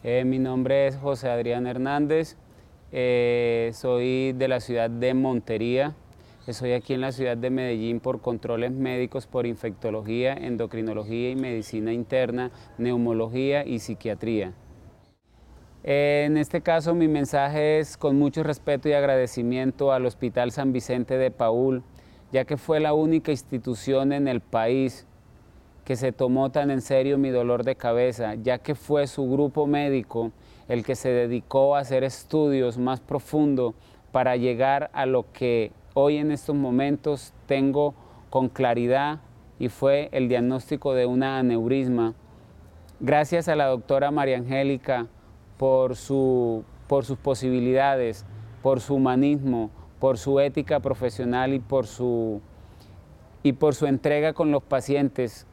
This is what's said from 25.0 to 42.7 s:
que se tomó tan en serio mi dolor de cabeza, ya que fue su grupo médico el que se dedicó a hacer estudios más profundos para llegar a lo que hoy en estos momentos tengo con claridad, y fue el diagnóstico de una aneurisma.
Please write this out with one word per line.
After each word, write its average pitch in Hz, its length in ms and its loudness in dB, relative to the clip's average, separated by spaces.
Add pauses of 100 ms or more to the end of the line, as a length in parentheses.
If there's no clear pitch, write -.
que 127 120 -2
se 127 160 -2
tomó 131 380 2
tan 143 200 0
en 131 120 -2
serio 139 340 2
mi 135 140 2
dolor 123 340 2
de 131 100 0
cabeza, 117 600 0
ya 120 240 0
que 151 160 -6
fue 143 320 0
su 135 240 -4
grupo 143 360 2
médico 135 680 -2 (360)
el 120 160 -2
que 131 100 -2
se 131 140 -4
dedicó 123 680 2
a - 20 2
hacer 131 260 0
estudios 135 720 0
más 127 240 -2
profundos 139 760 0 (380)
para 127 240 4
llegar 127 560 2
a 135 140 -2
lo 127 260 0
que 117 400 0 (220)
hoy 147 240 4
en 151 120 0
estos 147 240 -4
momentos 139 800 -2 (140)
tengo 139 480 2 (340)
con 131 220 0
claridad, 131 720 0 (380)
y 123 120 -2
fue 143 420 2
el 127 160 0
diagnóstico 127 640 0
de 127 140 4
una 131 320 0
aneurisma. 120 760 2 (880)